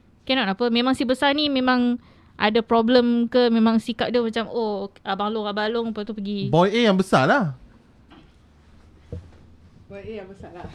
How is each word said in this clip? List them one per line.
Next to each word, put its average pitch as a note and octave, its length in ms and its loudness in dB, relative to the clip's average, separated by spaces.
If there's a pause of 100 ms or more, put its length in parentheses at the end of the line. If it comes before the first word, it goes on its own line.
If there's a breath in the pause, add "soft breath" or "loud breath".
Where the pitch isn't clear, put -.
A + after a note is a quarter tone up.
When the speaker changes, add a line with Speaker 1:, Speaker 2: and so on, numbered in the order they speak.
(240)
Speaker 1:
Cannot C4 240 0
apa. G3 200 -2
Memang A#3+ 220 2
si C4+ 140 0
besar B3+ 280 2
ni D4+ 160 0
memang B3+ 520 0 (340 soft breath)
ada A3 260 0
problem A#3 680 2
ke, B3 220 2
memang A3+ 280 4
sikap A#3 320 -2
dia A#3+ 100 0
macam, A3+ 300 -4
oh, G#3 400 -4 (140)
abang G3+ 260 -4
long, A3 160 -4
abang G#3 240 -4
long, A#3 200 -4
lepas G#3+ 140 -6
tu G#3 100 -10
pergi. G3+ 360 -6
Speaker 2:
Boy E3+ 220 4
A A3 160 0
yang G3 100 4
besar D#3 300 2
lah. A3 180 2 (2500)
Speaker 3:
Boy G3+ 160 -16
A G3+ 140 -14
yang F#3+ 120 -14
besar F#3+ 220 -18
lah. E3+ 240 -16